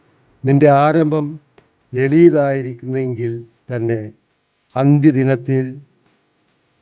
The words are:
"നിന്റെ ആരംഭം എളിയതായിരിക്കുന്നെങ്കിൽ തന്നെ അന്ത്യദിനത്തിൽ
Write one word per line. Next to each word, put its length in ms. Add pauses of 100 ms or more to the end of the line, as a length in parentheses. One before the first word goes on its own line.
(460)
"നിന്റെ 240
ആരംഭം 680 (540)
എളിയതായിരിക്കുന്നെങ്കിൽ 1500 (300)
തന്നെ 360 (640)
അന്ത്യദിനത്തിൽ 1000 (1040)